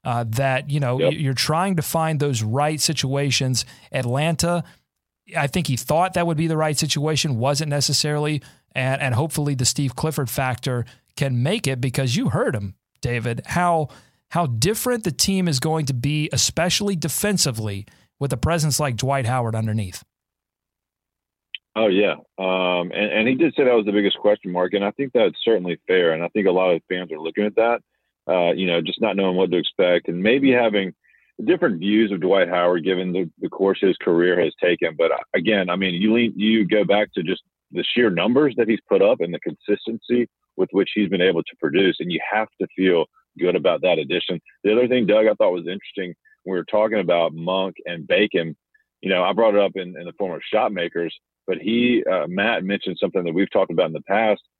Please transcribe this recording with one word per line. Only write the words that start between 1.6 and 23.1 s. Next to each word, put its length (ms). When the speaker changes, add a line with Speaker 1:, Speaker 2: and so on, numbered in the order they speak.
Speaker 1:
to 60
find 380
those 220
right 380
situations. 840
Atlanta, 720
I 120
think 180
he 100
thought 380
that 140
would 80
be 100
the 100
right 220
situation, 600
wasn't 320
necessarily. 720
And, 260
and 100
hopefully 440
the 80
Steve 320
Clifford 340
factor 540
can 260
make 240
it, 140
because 340
you 140
heard 260
him, 220
David, 460
how, 420
how 180
different 560
the 80
team 380
is 100
going 280
to 80
be, 380
especially 600
defensively, 920
with 120
a 40
presence 420
like 160
Dwight 320
Howard 300
underneath. 480
Speaker 2:
Oh, 140
yeah. 260
Um, 540
and, 200